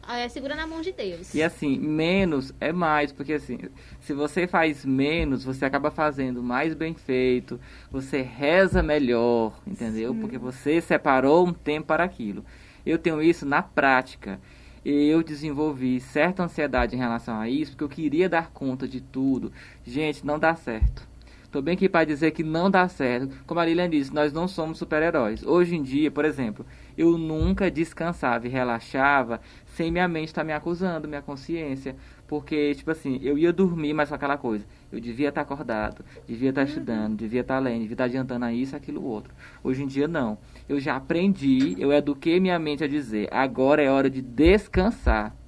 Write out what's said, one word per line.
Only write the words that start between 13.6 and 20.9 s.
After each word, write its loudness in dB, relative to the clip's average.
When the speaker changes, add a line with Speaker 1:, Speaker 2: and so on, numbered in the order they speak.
Speaker 2:
prática. 0
Eu 4
desenvolvi -2
certa 0
ansiedade 0
em -4
relação -4
a -4
isso, -4
porque -6
eu -6
queria 0
dar -2
conta -6
de -10
tudo. -2
Gente, -4
não -2
dá 4
certo. -2